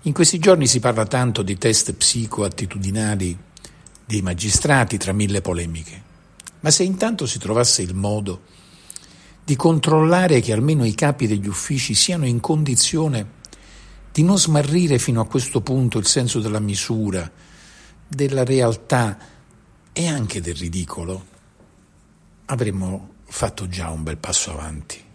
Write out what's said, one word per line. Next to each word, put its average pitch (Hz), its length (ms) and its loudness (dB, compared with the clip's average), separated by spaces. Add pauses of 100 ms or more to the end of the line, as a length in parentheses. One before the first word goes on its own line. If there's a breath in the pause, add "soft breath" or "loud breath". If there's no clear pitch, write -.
in 151 100 0
questi 165 280 4
giorni 165 260 6
si 123 140 2
parla 110 260 0
tanto 123 360 0
di 95 140 -2
test - 360 2
psicoattitudinali 101 1500 -2 (640 loud breath)
dei 107 180 -4
magistrati, 107 760 0
tra 95 140 -2
mille 101 280 0
polemiche, 85 640 -8 (580)
ma 151 120 0
se 165 100 2
intanto 190 440 -2
si - 120 -4
trovasse 110 440 0
il 90 120 -6
modo 101 480 -4 (1000 loud breath)
di 143 100 0
controllare 160 840 4
che 127 120 -2
almeno 135 320 2
i 107 120 0
capi 143 320 0
degli 101 180 -2
uffici 120 480 -4
siano 170 320 2
in 120 140 0
condizione 147 880 0 (840 loud breath)
di 151 140 4
non 196 120 6
smarrire 151 600 4
fino 117 220 0
a 107 80 -2
questo 127 320 0
punto 127 380 0
il 101 80 -2
senso 123 340 0
della 107 180 -4
misura, 101 720 -2 (800 loud breath)
della 135 340 0
realtà 120 720 0 (760 loud breath)
e 170 160 -2
anche 113 320 -4
del 82 160 -8
ridicolo, 90 760 -8 (1120)
avremmo 95 680 -4 (100)
fatto - 440 -6
già 90 200 -8
un 80 140 -8
bel 78 160 -6
passo 82 340 -2
avanti. 76 500 -12 (120)